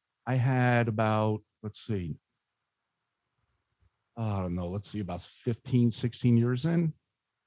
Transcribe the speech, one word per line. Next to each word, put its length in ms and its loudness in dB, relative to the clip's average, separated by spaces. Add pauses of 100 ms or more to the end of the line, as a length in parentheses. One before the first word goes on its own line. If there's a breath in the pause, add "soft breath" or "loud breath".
(260)
I 80 -2
had 540 2
about, 560 0 (180)
let's 180 -10
see, 360 -6 (2000)
I 240 -2
don't 140 -4
know, 120 -4
let's 220 -6
see, 120 -6
about 200 -6
fifteen, 720 0
sixteen 460 2
years 280 2
in. 280 0 (540)